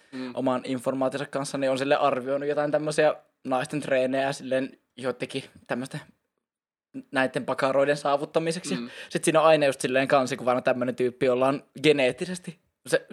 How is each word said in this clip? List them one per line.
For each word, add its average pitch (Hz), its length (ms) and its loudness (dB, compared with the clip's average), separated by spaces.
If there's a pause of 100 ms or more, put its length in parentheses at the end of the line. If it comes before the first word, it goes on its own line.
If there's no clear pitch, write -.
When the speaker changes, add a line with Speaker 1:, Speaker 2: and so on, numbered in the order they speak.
(120)
Speaker 1:
Mm. 127 240 -10
Speaker 2:
oman 127 300 0
informaationsa 135 600 -2
kanssa, 139 320 -6
niin 135 140 0
on 135 60 0
sille 139 180 2
arvioinut 139 540 0
jotain 147 220 -2
tämmösiä 151 440 2 (320)
naisten 131 340 -2
treenejä 135 520 0
silleen 131 460 -4 (180)
joittekin 127 460 -6 (240)
tämmöisten 131 320 -6 (1120)
näitten 131 340 -2
pakaroiden 139 520 0
saavuttamiseksi. 160 760 -2
Speaker 1:
Mm. 120 140 -8 (200)
Speaker 2:
Sit 165 140 -4
siinä 156 180 4
on 151 60 8
aina 151 180 8
just 135 160 0
silleen 131 260 2
kansikuvana 127 540 2
tämmönen 123 340 0
tyyppi, 123 300 -2
jolla 127 220 2
on 139 160 -2 (200)
geneettisesti 151 760 0 (280)
se, - 260 0